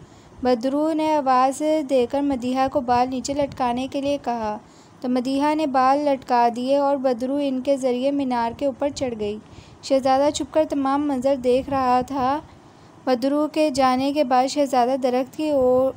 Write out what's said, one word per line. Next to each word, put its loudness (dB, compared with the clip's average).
बदरू 0
ने 0
आवाज़ 2
देकर 0
मदीहा -2
को -2
बाल 2
नीचे -6
लटकाने -2
के -6
लिए -2
कहा, -6
तो -6
मदीहा 0
ने 0
बाल 2
लटका 2
दिए 0
और 0
बदरू -2
इनके 0
ज़रिए -2
मीनार -2
के -4
ऊपर -2
चढ़ -6
गई। -6
शहजादा 2
छुपकर 0
तमाम 0
मंजर 0
देख 0
रहा 2
था। -2
बदरू 0
के 0
जाने 0
के 2
बाद 2
शहजादा 0
दरख्त -2
की -2
ओ-, 4